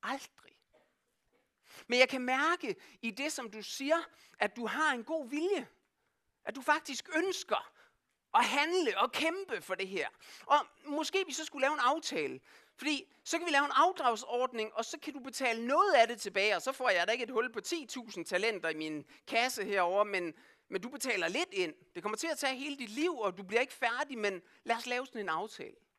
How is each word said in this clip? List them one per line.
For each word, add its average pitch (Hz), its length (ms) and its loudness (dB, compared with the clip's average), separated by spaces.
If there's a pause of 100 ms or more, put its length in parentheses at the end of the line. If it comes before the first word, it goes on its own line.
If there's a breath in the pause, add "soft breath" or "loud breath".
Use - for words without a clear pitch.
Aldrig. - 560 -8 (1300 loud breath)
Men 240 120 2
jeg 254 100 10
kan 254 140 -4
mærke 269 540 0 (260 loud breath)
i 226 80 0
det, 277 220 -4
som 233 180 -8
du 214 120 -12
siger, 285 360 0 (400 loud breath)
at 208 180 0
du 240 100 -6
har 285 260 2
en 240 120 -4
god 302 240 -4
vilje. 302 400 -2 (760)
At 214 100 -6
du 269 80 -10
faktisk 294 540 0
ønsker - 560 -2 (640 soft breath)
at 226 100 8
handle 285 540 2
og 226 140 2
kæmpe 330 480 -2
for 185 140 -4
det 190 140 -6
her. 175 200 -4 (380 loud breath)
Og 285 200 4 (180)
måske 311 420 -2
vi 302 60 -10
så 311 120 -6
skulle 277 180 -4
lave 285 120 4
en 294 60 -2
aftale. 240 600 0 (360 loud breath)
Fordi 285 360 -4 (120 soft breath)
så 330 140 -2
kan 349 80 -4
vi 339 40 -2
lave 285 140 6
en 277 100 -2
afdragsordning, 240 1000 2
og 226 100 -2
så 311 140 -8
kan 302 140 -10
du 277 80 -10
betale 233 460 -2
noget 339 280 6
af 226 140 8
det 233 120 -6
tilbage, 202 360 2
og - 60 -2
så 262 100 -4
får 254 180 0
jeg 180 160 4
da 214 60 2
ikke 240 120 -2
et 220 60 -10
hul 247 220 0
på 226 80 -6
ti 311 260 -6
tusind 214 380 -10
talenter 185 440 -2
i 160 60 -2
min 156 320 -6 (200 loud breath)
kasse 233 380 0
herovre, 196 400 4
men, 180 300 -2 (340 soft breath)
men 185 140 -4
du 240 60 -8
betaler 220 400 -2
lidt 294 240 -2
ind. 180 220 -2 (200)
Det 175 80 -10
kommer 214 140 -2
til 330 120 -4
at 311 100 -2
tage 262 180 -2
hele 277 200 -8
dit 240 140 -10
liv, 302 280 0
og 190 200 -2
du 202 40 -12
bliver 208 180 2
ikke 269 120 0
færdig, 254 460 -2
men 202 240 -2 (220 soft breath)
lad 226 120 0
os 240 100 -8
lave 247 200 -4
sådan 247 140 -10
en 196 80 -4
aftale. 165 480 -6 (220)